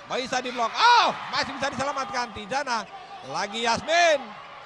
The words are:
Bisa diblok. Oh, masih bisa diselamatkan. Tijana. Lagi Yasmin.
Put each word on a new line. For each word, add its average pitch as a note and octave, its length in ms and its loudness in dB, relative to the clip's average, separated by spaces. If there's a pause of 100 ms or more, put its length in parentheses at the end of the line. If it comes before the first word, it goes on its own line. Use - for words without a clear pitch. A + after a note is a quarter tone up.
(100)
Bisa B3+ 320 -2
diblok. B3 320 -2
Oh, G#4 400 8 (160)
masih C4+ 240 -2
bisa C#4 160 -2
diselamatkan. C4 640 -4
Tijana. A3+ 480 -2 (480)
Lagi G3+ 320 -4
Yasmin. D4 560 4 (480)